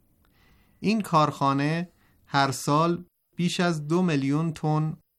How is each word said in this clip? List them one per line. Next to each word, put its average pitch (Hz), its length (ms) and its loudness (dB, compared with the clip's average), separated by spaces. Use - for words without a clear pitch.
این 214 220 -2
کارخانه 151 880 0
هر 143 240 2
سال 165 520 0
بیش 175 240 -2
از 165 280 -2
دو 170 140 0
میلیون 151 520 0
تن 156 440 -2